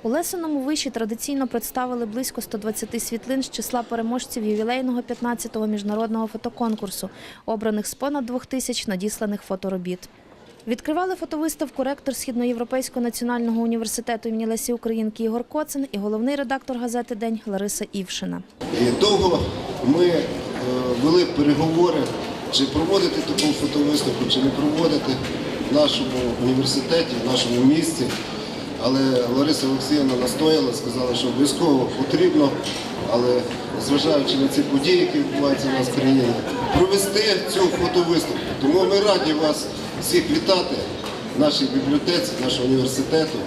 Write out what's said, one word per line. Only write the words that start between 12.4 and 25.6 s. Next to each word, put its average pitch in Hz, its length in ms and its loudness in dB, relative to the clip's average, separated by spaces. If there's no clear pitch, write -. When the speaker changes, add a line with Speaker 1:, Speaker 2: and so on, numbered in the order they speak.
Speaker 1:
національного 233 580 -2
університету 233 680 -4
імені 220 160 -2
Лесі 226 280 -2
Українки 226 500 -4
Ігор 226 200 -2
Коцин 294 480 -4
і 202 60 -6
головний 214 380 -2
редактор 269 420 -4
газети 240 380 -4
«День» 226 300 -4
Лариса 202 480 -4
Івшина. - 500 -6
Speaker 2:
І 120 200 2
довго 196 380 4
ми, 160 200 6
е, 165 180 4
вели 165 220 6
переговори, 156 760 2
чи 135 120 2
проводити 165 580 0
таку 151 320 0
фотовиставку, 143 760 0
чи 131 100 2
не 131 100 4
проводити 151 640 2